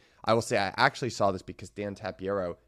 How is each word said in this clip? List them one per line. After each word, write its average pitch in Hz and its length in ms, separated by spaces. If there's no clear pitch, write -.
I 110 80
will 113 80
say 113 160
I 98 200
actually 123 340
saw 101 200
this 92 120
because - 260
Dan 101 260
Tapiero 95 640